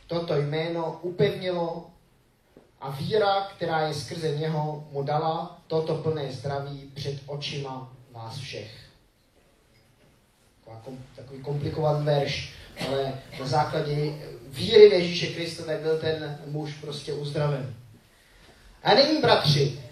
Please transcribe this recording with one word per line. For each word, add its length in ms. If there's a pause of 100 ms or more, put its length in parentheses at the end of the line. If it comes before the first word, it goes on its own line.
toto 280
jméno 680
upevnilo 840 (960)
a 80
víra, 520 (140)
která 320
je 60
skrze 440
něho, 540
mu 120
dala 640
toto 280
plné 360
zdraví 640
před 220 (100)
očima 680 (180)
vás 260
všech." 340 (1900)
Taková 260
kom-, 140 (160)
takový 260
komplikovaný 640
verš, 480 (340)
ale 260 (260)
na 80
základě 680 (340)
víry 420
v 40
Ježíše 340
Krista 360
tak 160
byl 200
ten 460
muž 280
prostě 400
uzdraven. 640 (1080)
A 100
nyní, 280
bratři, 580 (120)